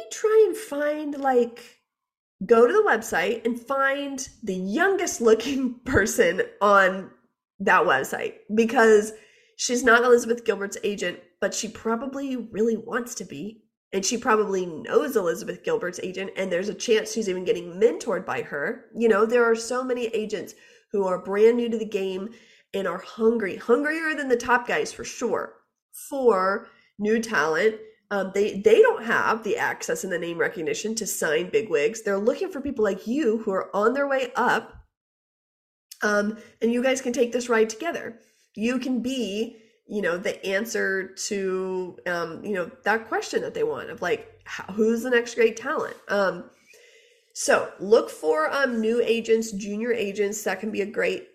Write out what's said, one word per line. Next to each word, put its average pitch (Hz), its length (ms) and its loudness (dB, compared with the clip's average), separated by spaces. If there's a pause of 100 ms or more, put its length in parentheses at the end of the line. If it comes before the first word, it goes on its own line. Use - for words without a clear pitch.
(120)
try 440 340 4
and 349 100 -2
find, 294 640 -4
like, 247 580 0 (680)
go 233 220 8
to 330 40 2
the 415 160 4
website 214 560 0
and 240 160 -2
find 277 680 -2 (160)
the 202 100 -4
youngest 320 680 0
looking 254 600 2
<laughs> - 40 -20
person 190 580 2 (180)
on 190 500 4 (480)
that 196 240 4
website, - 520 0 (200)
because 220 580 6 (440)
she's 247 260 -2
not 240 220 6
Elizabeth 233 400 4
Gilbert's 196 400 -4
agent, 190 340 -4 (220)
but 196 120 -2
she - 140 -6
probably 262 720 -6
really 220 400 -2
wants 233 400 -6
to 196 80 -10
be. 175 400 -14 (280)
And 190 140 -2
she 240 100 0
probably 196 500 0
knows 214 500 -2
Elizabeth 180 480 -2
Gilbert's 170 360 -2
agent, 185 360 -8
and 185 160 -4
there's 185 160 -2
a 208 60 -6
chance 214 380 0
she's 214 160 -4
even 185 160 -4
getting 175 360 -4
mentored 240 440 0
by 127 180 -4
her. 156 420 -6 (100)
You 226 140 2
know, 214 180 6
there 240 180 4
are 226 120 4
so 247 260 -6
many 247 240 -4
agents 208 480 -6 (380)
who 196 160 0
are 180 100 -2
brand 208 380 4
new 240 120 0
to 226 100 -2
the 220 60 -6
game 190 440 -4 (440)
and 196 140 -4
are 175 120 -4
hungry, 220 580 0
hungrier 302 580 0
than 277 140 -4
the 240 80 4
top 240 320 0
guys 165 240 -2
for - 100 -14
sure, - 520 -4 (540)
for 226 600 2 (300)
new 214 200 0
talent. 208 580 0 (340)
Um, 190 240 -2
they, 202 260 0
they 214 200 8
don't 440 240 4
have 208 380 2
the 185 140 -2
access 139 460 -4
and 185 100 -6
the 175 60 -2
name 170 200 -6
recognition 160 560 -2
to 214 120 -6
sign 175 440 -2
big 143 180 0
wigs. 160 340 0
They're 196 160 -2
looking 277 320 0
for 277 100 -10
people 233 240 -2
like 190 220 -2
you 233 320 0
who 220 140 -4
are - 240 -4
on 214 160 4
their 277 160 0
way 262 260 -2
up. 233 400 0 (1300)
Um, 208 360 0 (240)
and 226 100 2
you 240 100 0
guys 262 200 0
can 247 100 -4
take 240 200 0
this 240 180 -4
ride 220 180 4
together. - 500 -10 (360)
You 240 240 -2
can 254 240 -2
be, 233 560 -6 (280)
you 208 140 -6
know, 175 160 0
the 190 300 -6
answer 196 680 -4 (120)
to, 185 800 -4
um, 170 360 -4
you 208 120 -4
know, 180 160 -4 (140)
that 226 240 -2
question 320 340 -4
that 143 100 -6
they - 100 -4
want 147 280 -4
of, 120 100 -14
like, - 460 -4
h-, - 280 -12
who's 220 280 2
the 254 80 -4
next 240 240 0
great 226 240 2
talent? 262 380 -6 (120)
Um, 185 420 -2 (840)
so - 440 0
look 208 300 4
for, 311 420 0
um, 262 300 0
new 226 220 2
agents, 226 500 2
junior 208 400 -4
agents. 202 520 -2
That 190 160 -4
can 220 100 -6
be 202 100 -4
a 196 60 -2
great, 185 480 -4